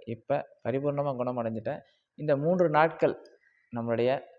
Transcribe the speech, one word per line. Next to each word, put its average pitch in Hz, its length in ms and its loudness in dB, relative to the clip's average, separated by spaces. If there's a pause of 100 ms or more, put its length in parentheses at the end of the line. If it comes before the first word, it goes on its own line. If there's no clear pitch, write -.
இப்ப 113 240 -8 (300)
பரிபூர்ணமா 143 560 -2
குணமடைஞ்சிட்டேன். 120 640 -4 (380)
இந்த 151 180 -2
மூன்று 170 320 2
நாட்கள் 156 460 2 (580)
நம்மளுடைய 117 380 0 (280)